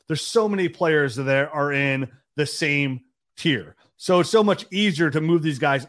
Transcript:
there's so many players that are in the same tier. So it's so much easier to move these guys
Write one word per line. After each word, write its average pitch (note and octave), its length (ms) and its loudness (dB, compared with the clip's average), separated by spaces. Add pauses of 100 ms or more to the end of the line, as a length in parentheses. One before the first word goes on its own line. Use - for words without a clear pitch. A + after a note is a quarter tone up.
there's D#3 160 -4
so A3 260 0
many F#3+ 200 0
players D3 480 0
that C3+ 360 0
are C#3+ 200 -2
in C#3 360 -2 (280)
the D3 100 0
same C#3+ 540 -2 (360)
tier. B2 380 -2 (220)
So F3+ 240 2
it's E3+ 80 0
so A3 160 4
much G3+ 260 0
easier F#3 380 0
to D3+ 120 -2
move D#3+ 220 2
these D3 180 -2
guys C#3 280 0